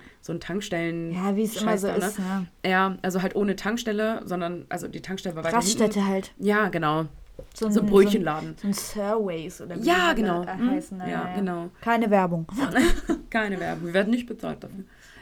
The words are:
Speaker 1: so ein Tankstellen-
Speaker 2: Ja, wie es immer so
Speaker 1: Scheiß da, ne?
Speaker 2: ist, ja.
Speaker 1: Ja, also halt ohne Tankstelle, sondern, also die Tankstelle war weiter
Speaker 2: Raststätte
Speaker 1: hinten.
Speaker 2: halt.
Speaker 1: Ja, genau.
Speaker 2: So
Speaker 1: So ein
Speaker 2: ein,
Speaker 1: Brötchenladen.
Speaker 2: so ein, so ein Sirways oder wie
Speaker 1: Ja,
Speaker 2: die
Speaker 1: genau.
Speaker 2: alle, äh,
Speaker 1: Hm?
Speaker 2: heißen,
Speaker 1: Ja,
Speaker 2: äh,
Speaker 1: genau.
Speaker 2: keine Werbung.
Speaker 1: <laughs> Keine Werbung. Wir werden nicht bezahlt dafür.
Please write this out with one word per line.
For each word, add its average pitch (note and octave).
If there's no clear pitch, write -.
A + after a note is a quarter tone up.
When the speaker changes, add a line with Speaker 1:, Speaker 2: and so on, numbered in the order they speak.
Speaker 1:
so -
ein E3+
Tankstellen- E3
Speaker 2:
Ja, F#3+
wie G#3+
es G#3+
immer G#3+
so F#3+
Speaker 1:
Scheiß -
da, -
ne? F3+
Speaker 2:
ist, G3+
ja. F#3
Speaker 1:
Ja, F#3
also F#3
halt F#3+
ohne G3+
Tankstelle, A3
sondern, F3
also F3
die D#3
Tankstelle F#3
war D#3+
weiter E3
Speaker 2:
Raststätte G#3
Speaker 1:
hinten. G3
Speaker 2:
halt. F#3+
Speaker 1:
Ja, G#3
genau. D#3+
Speaker 2:
So A3
Speaker 1:
So G#3
ein -
Speaker 2:
ein, G#3
Speaker 1:
Brötchenladen. E3+
Speaker 2:
so G3+
ein, G3+
so -
ein G3+
Sirways F3
oder F3
wie A3+
Speaker 1:
Ja, F4
Speaker 2:
die A3
Speaker 1:
genau. F3
Speaker 2:
alle, F3
äh, F#3
Speaker 1:
Hm? B3
Speaker 2:
heißen, C#4+
Speaker 1:
Ja, E3+
Speaker 2:
äh, -
Speaker 1:
genau. F3+
Speaker 2:
keine A#3
Werbung. F3
Speaker 1:
<laughs> C4+
Keine G3+
Werbung. E3
Wir E3+
werden G3
nicht A#3+
bezahlt -
dafür. G3